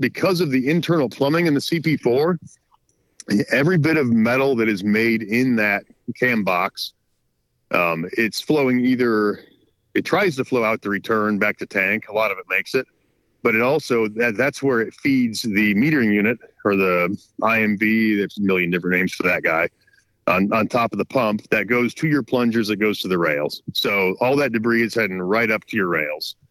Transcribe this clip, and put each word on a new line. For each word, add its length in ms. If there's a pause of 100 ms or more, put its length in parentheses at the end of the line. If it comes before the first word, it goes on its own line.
because 400
of 100
the 200
internal 380
plumbing 380
in 80
the 60
C 200
P 160
four, 420 (1120)
every 280
bit 180
of 100
metal 500
that 120
is 160
made 380
in 340
that 280 (340)
cam 260
box, 480 (800)
um, 420
it's 280
flowing 400
either, 600 (540)
it 100
tries 320
to 80
flow 180
out 200
the 60
return 500
back 200
to 80
tank. 420
A 40
lot 180
of 80
it 100
makes 260
it. 120 (560)
But 120
it 80
also, 460
that, 280
that's 260
where 180
it 140
feeds 480
the 320
metering 380
unit, 260 (260)
or 120
the 400 (260)
I 200
M 160
V, 380
there's 200
a 60
million 280
different 260
names 180
for 80
that 200
guy, 260 (580)
on, 260
on 140
top 260
of 60
the 60
pump 460
that 180
goes 260
to 140
your 140
plungers, 460
that 80
goes 240
to 80
the 100
rails. 440 (120)
So 460
all 160
that 160
debris 300
is 120
heading 260
right 300
up 160
to 100
your 100
rails, 480 (160)